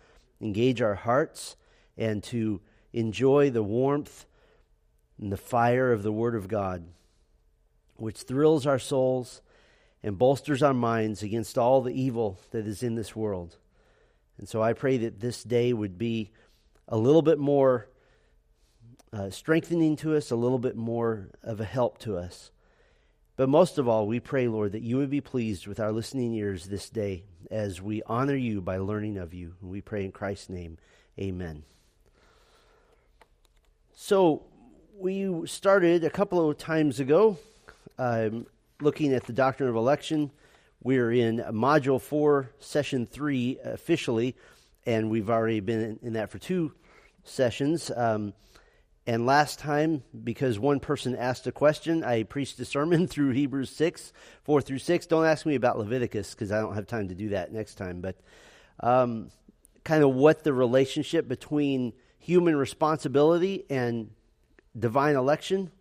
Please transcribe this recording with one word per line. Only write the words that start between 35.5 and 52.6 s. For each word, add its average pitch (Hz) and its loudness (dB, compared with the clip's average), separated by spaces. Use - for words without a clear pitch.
a 147 0
couple 180 2
of 147 2
times 151 0
ago, 160 6
um, 113 -2
looking 147 2
at 123 0
the 120 -8
doctrine 131 2
of 117 0
election. 143 0
We're 123 2
in 117 4
Module 127 2
four, 143 0
Session 135 -4
three 135 -4
officially, 120 -2
and 110 0
we've 110 0
already 113 2
been 110 -2
in, 110 -6
in 117 -6
that 110 -4
for - -12
two 170 -4
sessions. 139 -2
Um, 107 -2
and 117 0
last 143 2
time, 151 -2
because 117 -2
one 139 2
person 131 -4
asked 123 -4
a 123 -4
question, 156 0
I 117 0
preached 131 -8
a 127 -8